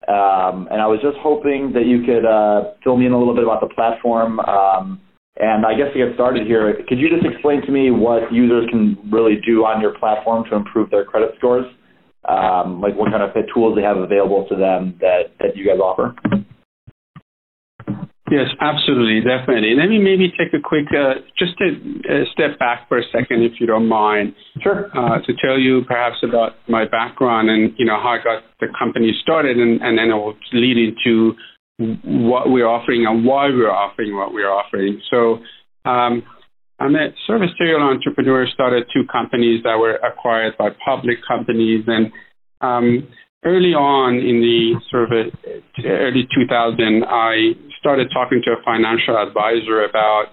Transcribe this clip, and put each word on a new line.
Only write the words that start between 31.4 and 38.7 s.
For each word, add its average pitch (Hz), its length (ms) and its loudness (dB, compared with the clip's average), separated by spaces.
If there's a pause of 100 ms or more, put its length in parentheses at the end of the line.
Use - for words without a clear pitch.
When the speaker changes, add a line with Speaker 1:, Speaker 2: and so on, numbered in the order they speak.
Speaker 2:
what 127 460 0
we're 123 180 4
offering 117 360 0
and 113 200 2
why 139 220 2
we're 123 220 2
offering 101 480 -2
what 98 160 -6
we're 101 160 -4
offering. 101 600 -2
So, 117 300 2 (440)
um, 123 380 0 (560)
I'm 139 160 0
a 151 140 0 (180)
sort 220 160 0
of 175 60 0
a 175 100 -6
serial 160 240 2
entrepreneur, 131 640 0
started 123 480 0